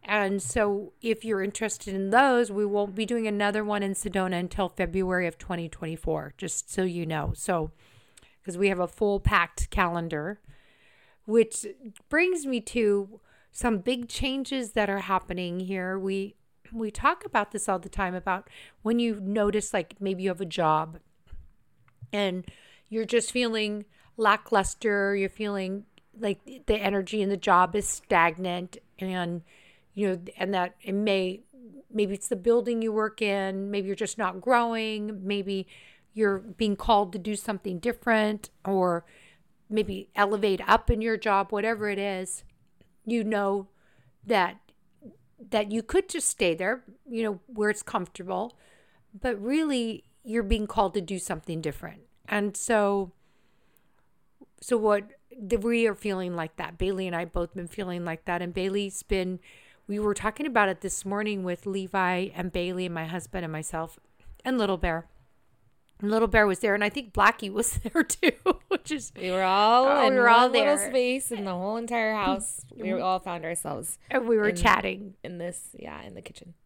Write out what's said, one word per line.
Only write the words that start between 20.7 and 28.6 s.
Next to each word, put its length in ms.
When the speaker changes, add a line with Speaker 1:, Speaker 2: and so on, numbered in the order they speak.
Speaker 1:
and 320
you're 160
just 260
feeling 540
lackluster, 1000
you're 140
feeling 560
like 460
the 100
energy 460
in 80
the 80
job 380
is 120
stagnant, 880